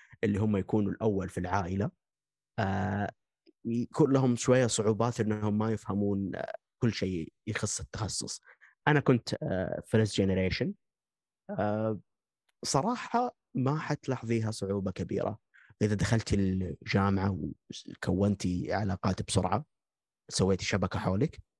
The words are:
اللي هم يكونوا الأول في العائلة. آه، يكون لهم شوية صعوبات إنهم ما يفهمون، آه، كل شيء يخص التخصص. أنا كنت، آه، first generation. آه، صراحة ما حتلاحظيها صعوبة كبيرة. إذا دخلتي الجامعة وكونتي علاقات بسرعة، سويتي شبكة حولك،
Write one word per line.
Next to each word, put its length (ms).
اللي 140
هم 180
يكونوا 360
الأول 360
في 100
العائلة. 520
آه، 520
يكون 480
لهم 240
شوية 300
صعوبات 540
إنهم 380
ما 140
يفهمون، 640
آه، 160
كل 100
شيء 400
يخص 340
التخصص. 600
أنا 120
كنت، 420
آه، 400
first 140
generation. 580
آه، 500
صراحة 720
ما 240
حتلاحظيها 720
صعوبة 400
كبيرة. 480
إذا 120
دخلتي 420
الجامعة 1160
وكونتي 840
علاقات 540
بسرعة، 380
سويتي 340
شبكة 340
حولك، 440